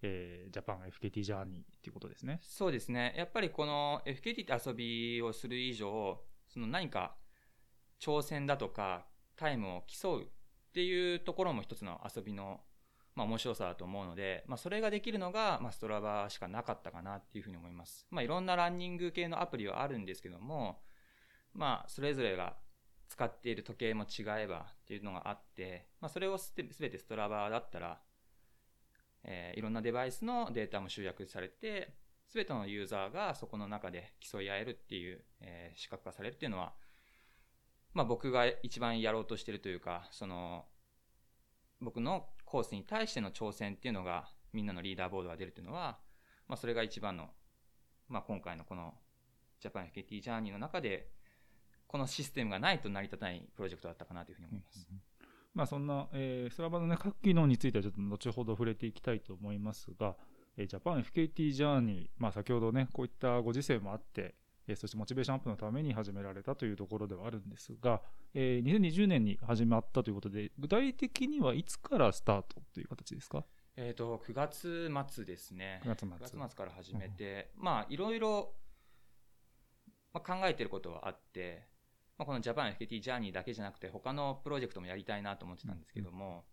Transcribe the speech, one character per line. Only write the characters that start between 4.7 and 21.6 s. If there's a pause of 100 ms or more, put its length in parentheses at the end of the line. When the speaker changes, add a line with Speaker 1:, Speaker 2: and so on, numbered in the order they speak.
Speaker 2:
び
を
す
る
以
上、 (240)
そ
の
何
か (840)
挑
戦
だ
と
か、 (300)
タ
イ
ム
を
競
う
っ (480)
て
い
う
と
こ
ろ
も
一
つ
の (140)
遊
び
の、 (560)
ま
あ、
面
白
さ
だ
と
思
う
の
で、
ま
あ、
そ
れ
が
で
き
る
の
が、
ま
あ、
ス
ト
ラ
バ
し
か
な
か
っ
た
か
な
っ
て
い
う
ふ
う
に
思
い
ま
す。
ま
あ、
い
ろ
ん
な
ラ
ン
ニ
ン
グ
系
の
ア
プ
リ
は
あ
る
ん
で
す
け
ど
も、 (680)
ま